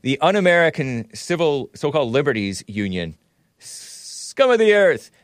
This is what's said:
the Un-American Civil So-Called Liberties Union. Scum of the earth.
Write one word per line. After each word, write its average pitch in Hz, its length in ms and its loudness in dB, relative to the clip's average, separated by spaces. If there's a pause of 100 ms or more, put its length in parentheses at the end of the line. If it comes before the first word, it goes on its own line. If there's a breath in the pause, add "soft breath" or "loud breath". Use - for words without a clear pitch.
the 131 180 -2
Un-American 165 920 0
Civil 156 600 -2
So-Called 143 380 -2
Liberties 110 540 -2
Union. 92 500 -4 (420)
Scum - 920 -4
of 240 80 4
the 220 160 4
earth. 185 360 2 (140)